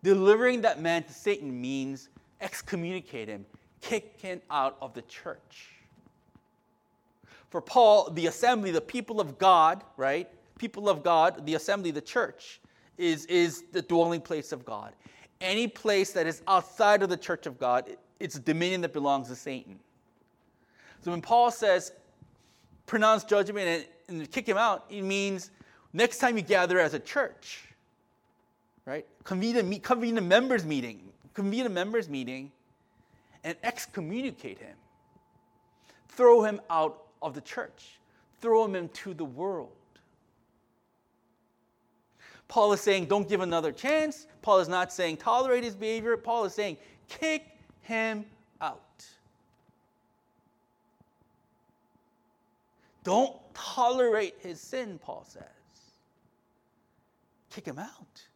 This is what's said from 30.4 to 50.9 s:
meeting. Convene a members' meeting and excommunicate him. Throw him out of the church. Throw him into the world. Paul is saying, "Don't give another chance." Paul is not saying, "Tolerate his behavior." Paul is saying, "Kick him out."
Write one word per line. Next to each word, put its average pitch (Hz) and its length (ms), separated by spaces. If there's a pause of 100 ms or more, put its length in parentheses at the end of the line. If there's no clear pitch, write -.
meeting. 123 340 (320)
Convene 208 320
a 233 60
members' 190 400
meeting 131 420 (880)
and 165 200
excommunicate 202 960
him. 98 180 (1300)
Throw 240 340
him 208 260
out 156 360 (160)
of 131 140
the 143 60
church. - 580 (420)
Throw 226 240
him 196 120
into 175 360
the 156 120
world. 151 480 (2750)
Paul 208 260
is 196 80
saying, 190 260
"Don't 202 220
give 196 120
another 170 320
chance." 302 540 (160)
Paul 202 160
is 165 100
not 180 240
saying, 165 260
"Tolerate 247 440
his 226 140
behavior." 220 400
Paul 226 280
is 185 100
saying, 196 240 (300)
"Kick 311 360 (360)
him 220 440 (360)
out." - 440 (4000)